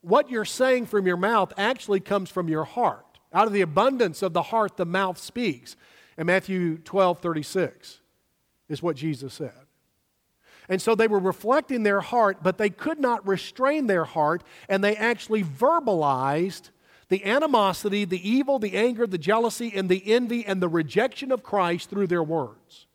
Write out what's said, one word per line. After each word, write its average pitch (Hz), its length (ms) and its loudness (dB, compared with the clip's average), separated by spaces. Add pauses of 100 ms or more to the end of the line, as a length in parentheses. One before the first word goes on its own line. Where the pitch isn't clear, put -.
what 254 280 2
you're 226 140 -4
saying 254 440 0
from 196 200 0
your 180 80 2
mouth 196 420 2
actually 202 440 0
comes 190 280 -2
from 175 200 -4
your 156 160 -2
heart. - 540 -4 (120)
Out 202 160 4
of 208 60 -2
the 202 80 2
abundance 196 600 2
of 185 120 -4
the 170 100 0
heart, 220 320 -2
the 180 100 -2
mouth 185 320 -2
speaks." - 600 -6 (400)
In 165 100 -4
Matthew 180 520 0
twelve 180 400 2
thirty-six 160 800 -4 (680)
is 151 160 -8
what 160 140 -2
Jesus 135 360 -8
said. 123 200 -12 (1120)
And 185 120 -2
so 226 140 2
they 220 140 4
were 208 100 2
reflecting 226 640 0
their 202 200 2
heart, 202 420 0
but 185 160 0
they 214 100 0
could 311 300 -6
not 233 280 -2
restrain 262 600 -2
their 180 160 2
heart, 156 400 0 (240)
and 196 160 0
they 208 120 2
actually 220 480 -2
verbalized 165 1300 0 (380)
the 190 180 -2
animosity, 208 800 2
the 185 240 -4
evil, 269 300 2
the 208 180 -2
anger, 233 300 2
the 185 100 -4
jealousy, 220 560 0
and 190 160 -2
the 190 160 2
envy, 233 400 0
and 190 160 -2
the 175 80 0
rejection 185 640 0
of 254 100 -2
Christ 175 480 -2
through 202 160 0
their 175 160 0
words. 151 720 -6